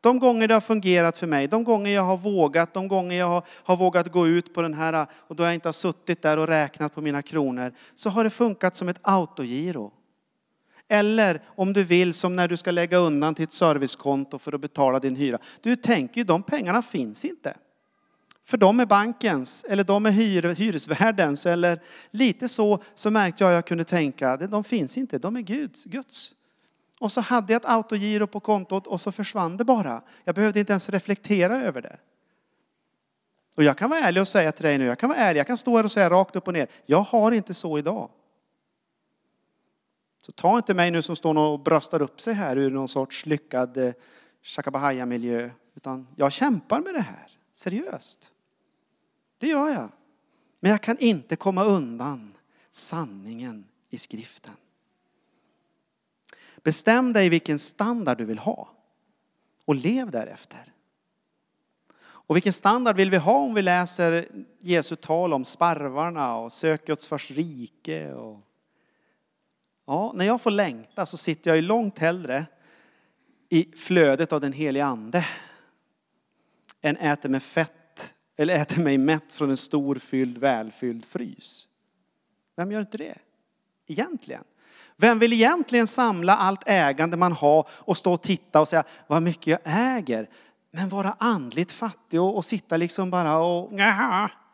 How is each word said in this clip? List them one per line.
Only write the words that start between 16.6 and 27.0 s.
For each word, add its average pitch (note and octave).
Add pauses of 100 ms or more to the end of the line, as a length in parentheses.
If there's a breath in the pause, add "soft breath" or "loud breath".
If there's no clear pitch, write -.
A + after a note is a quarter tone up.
finns B2+
inte. E4 (880)
För -
de G3+
är B3
bankens, G3+
eller G3
de G3+
är G#3+
hyr-, F#3+
hyresvärdens, F3
eller F3 (320 loud breath)
lite A#3+
så, G#3 (120)
så G#3+
märkte G3+
jag, F3+
jag E3+
kunde E3+
tänka, C#3
"Det, E3+
de G#3
finns F#3
inte, B3
de F#3
är B3
Guds, A3
Guds." - (680)
Och G#3+